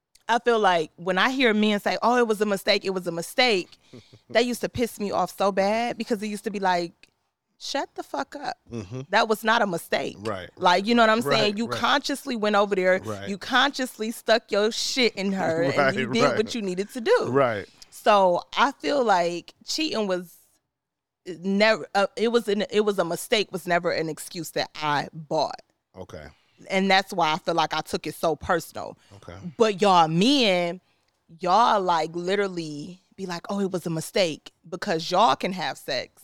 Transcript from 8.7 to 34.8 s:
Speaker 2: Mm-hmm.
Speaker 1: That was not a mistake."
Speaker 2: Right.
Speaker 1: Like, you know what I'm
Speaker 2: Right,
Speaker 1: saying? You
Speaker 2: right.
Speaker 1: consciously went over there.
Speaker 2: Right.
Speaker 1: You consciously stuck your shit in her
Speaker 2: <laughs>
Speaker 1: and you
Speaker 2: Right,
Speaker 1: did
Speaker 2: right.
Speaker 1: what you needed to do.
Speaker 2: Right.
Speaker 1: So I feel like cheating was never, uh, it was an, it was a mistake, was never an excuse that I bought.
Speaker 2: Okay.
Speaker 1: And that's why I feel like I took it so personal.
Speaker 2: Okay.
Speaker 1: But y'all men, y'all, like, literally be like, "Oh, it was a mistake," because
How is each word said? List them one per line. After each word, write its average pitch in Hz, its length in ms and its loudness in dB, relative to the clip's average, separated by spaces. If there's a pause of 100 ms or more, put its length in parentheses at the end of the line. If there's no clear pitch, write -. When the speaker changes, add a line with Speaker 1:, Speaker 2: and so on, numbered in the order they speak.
Speaker 2:
Mm-hmm. 117 380 -10
Speaker 1:
That 220 180 2
was 214 160 -2
not 226 200 2
a 202 40 2
mistake." - 520 -4
Speaker 2:
Right. 98 360 -8
Speaker 1:
Like, 180 300 2
you 233 80 2
know 233 80 6
what 220 80 6
I'm 220 120 2
Speaker 2:
Right, 220 180 0
Speaker 1:
saying? 208 180 0
You 233 80 -4
Speaker 2:
right. 226 140 -4
Speaker 1:
consciously 269 560 -2
went 208 200 0
over 202 200 4
there. 185 280 4
Speaker 2:
Right. 202 240 -8
Speaker 1:
You 196 120 -6
consciously 254 720 -2
stuck - 400 0
your 214 200 2
shit - 440 -2
in 196 160 -2
her 165 320 -2
Speaker 2:
<laughs> 175 120 0
Speaker 1:
and 135 220 2
you 127 80 -2
Speaker 2:
Right, - 80 -4
Speaker 1:
did 127 100 4
Speaker 2:
right. 123 140 2
Speaker 1:
what 110 160 -2
you 240 80 -4
needed 190 320 -4
to 254 80 -8
do. 370 280 2
Speaker 2:
Right. 120 360 2 (240)
Speaker 1:
So 190 540 4 (120)
I 240 180 2
feel 285 300 -2
like 175 520 0 (100)
cheating 220 420 -4
was 180 240 -4 (1080)
never, 196 560 2
uh, 202 100 4 (100)
it 214 160 0
was 233 160 0
an, 202 220 0
it 208 120 2
was 208 180 0
a 180 60 2
mistake, 175 460 -2
was 180 160 -8
never 175 240 0
an 160 180 -2
excuse - 420 -10
that - 180 -4 (120)
I 147 320 -2
bought. 156 460 -4 (380)
Speaker 2:
Okay. 87 280 -16 (440)
Speaker 1:
And 190 200 0
that's 190 220 2
why 165 220 0
I 160 40 0
feel - 160 -4
like 160 200 0
I 156 80 -2
took - 260 -8
it 147 80 -10
so 160 200 -2
personal. 131 640 -4 (180)
Speaker 2:
Okay. 90 200 -18 (220)
Speaker 1:
But 214 240 2
y'all 180 260 6
men, 185 720 2 (600)
y'all, 208 420 4
like, 165 340 0
literally 175 840 -4 (160)
be 190 80 -10
like, 175 240 -8
"Oh, 202 100 -4
it 190 120 0
was - 140 -4
a 180 40 -4
mistake," 165 600 -2 (160)
because 165 440 -4